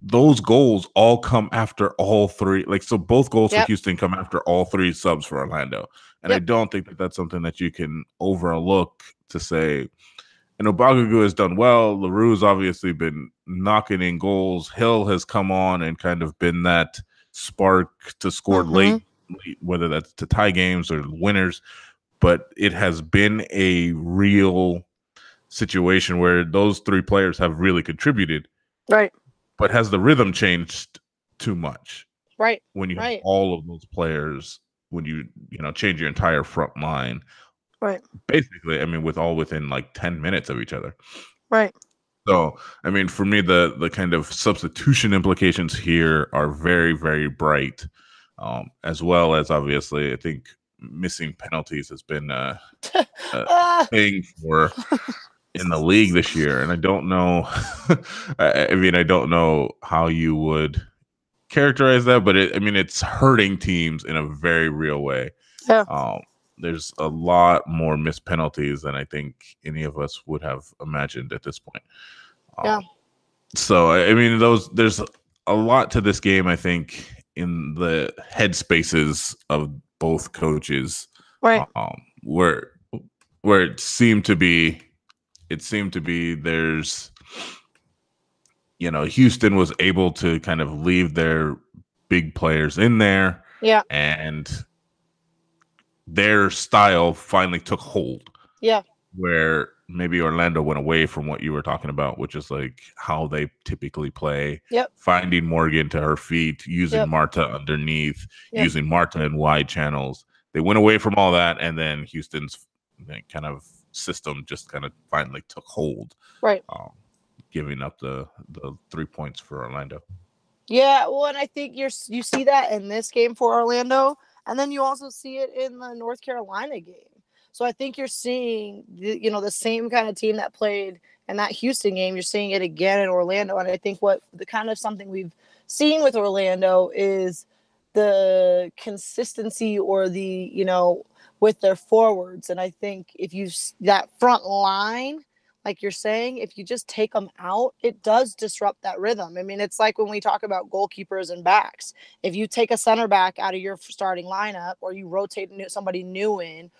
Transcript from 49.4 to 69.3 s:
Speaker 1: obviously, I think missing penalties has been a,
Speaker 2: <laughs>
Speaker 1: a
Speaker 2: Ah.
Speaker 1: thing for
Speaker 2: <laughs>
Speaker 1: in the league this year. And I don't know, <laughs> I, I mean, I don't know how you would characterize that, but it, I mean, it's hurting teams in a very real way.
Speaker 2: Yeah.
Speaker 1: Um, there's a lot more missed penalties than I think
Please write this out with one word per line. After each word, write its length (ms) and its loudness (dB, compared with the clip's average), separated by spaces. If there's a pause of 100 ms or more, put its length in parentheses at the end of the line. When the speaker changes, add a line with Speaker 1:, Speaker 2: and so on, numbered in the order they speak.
Speaker 1:
obviously, 640 -2
I 40 -4
think 320 -10 (320)
missing 580 -10
penalties 500 -8
has 140 -18
been 280 -8
a, 300 -8 (160)
Speaker 2:
<laughs> 180 -10
Speaker 1:
a 120 0 (260)
Speaker 2:
Ah. 580 0
Speaker 1:
thing 320 2 (180)
for 300 2 (420)
Speaker 2:
<laughs> 420 -20
Speaker 1:
in 140 -6
the 100 0
league 360 4
this 200 2
year. 280 0
And 100 -2
I 40 0
don't 320 0
know, 360 2
<laughs> 920 -4
I, 320 4
I 40 2
mean, 200 4
I 80 4
don't 280 4
know 400 4 (120)
how 260 0
you 260 0
would 480 -2 (640)
characterize 560 4
that, 200 6
but 120 6
it, 180 4
I 40 -2
mean, 180 0
it's 240 -2
hurting 580 4
teams 460 -2
in 120 -4
a 100 -2
very 420 0
real 340 -4
way. 280 -4 (360)
Speaker 2:
Yeah. 220 4
Speaker 1:
Um, 320 -6 (380)
there's 400 -8
a 100 -2
lot 600 4
more 280 0
missed 300 -4
penalties 560 -4
than 120 -8
I 100 -8
think 300 -12 (300)